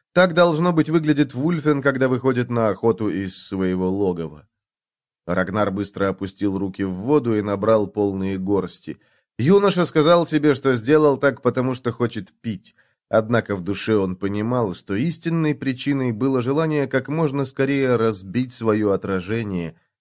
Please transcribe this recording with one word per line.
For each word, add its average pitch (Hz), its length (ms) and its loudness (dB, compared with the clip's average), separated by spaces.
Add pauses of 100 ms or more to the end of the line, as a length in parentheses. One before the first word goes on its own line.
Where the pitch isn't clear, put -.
(140)
Так, 180 200 4
должно 175 400 4
быть, 156 160 2
выглядит 151 440 0
Вульфен, 147 480 0
когда 131 280 2
выходит 123 400 0
на 117 180 0
охоту 104 420 0
из 92 280 -4
своего 92 520 -2
логова. 87 560 -4 (800)
Рагнар 92 460 -2
быстро 98 380 -4
опустил 98 480 -4
руки 98 260 -4
в 95 80 -2
воду 117 460 0
и 104 40 0
набрал 104 460 2
полные 98 500 -2
горсти. 92 600 -4 (440)
Юноша 180 440 4
сказал 160 400 4
себе, 151 280 4
что 131 220 2
сделал 139 420 4
так, 131 240 0
потому 127 320 0
что 120 180 -4
хочет 113 400 -4 (100)
пить. - 340 -10 (340)
Однако 110 460 2
в 92 60 -4
душе 98 340 0
он 92 200 0
понимал, 104 580 -2
что 98 220 -8
истинной 160 600 -2
причиной 131 560 -4
было 127 300 0
желание 147 460 0
как 131 220 -4
можно 143 360 -2
скорее 135 500 0
разбить 113 580 -2
свое 107 380 2
отражение 95 840 -4 (260)